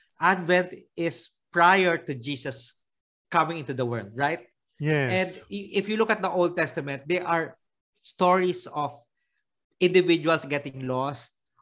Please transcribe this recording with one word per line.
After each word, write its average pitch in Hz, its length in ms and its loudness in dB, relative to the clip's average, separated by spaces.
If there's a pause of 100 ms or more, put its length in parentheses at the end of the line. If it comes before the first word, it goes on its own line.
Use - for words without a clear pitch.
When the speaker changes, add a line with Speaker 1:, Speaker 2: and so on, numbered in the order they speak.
(200)
Speaker 1:
Advent 180 540 2 (220)
is - 340 -6 (220)
prior 175 460 6
to 160 160 -8
Jesus 131 600 -8 (580)
coming 165 260 2
into 143 160 -8
the 127 120 -2
world, 110 280 -6
right? 143 320 -2 (340)
Speaker 2:
Yes. 147 300 0
Speaker 1:
And 185 200 0 (220)
i-, 202 260 -10
if 196 120 -2
you 214 80 -2
look 220 120 2
at 214 120 0
the 185 80 -2
Old 175 260 2
Testament, 143 520 -4
there 175 180 -2
are 165 320 -2 (440)
stories 180 680 0
of 147 240 -6 (840)
individuals 165 680 4
getting 139 420 -6
lost, 131 460 -4 (280)